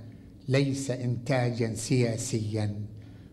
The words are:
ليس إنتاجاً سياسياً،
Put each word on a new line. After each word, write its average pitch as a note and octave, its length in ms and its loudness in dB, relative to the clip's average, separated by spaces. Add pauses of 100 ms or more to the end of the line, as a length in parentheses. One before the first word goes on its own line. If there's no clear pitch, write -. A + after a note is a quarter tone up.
(480)
ليس C3+ 420 2
إنتاجاً A#2+ 840 0
سياسياً، A2 1000 2 (580)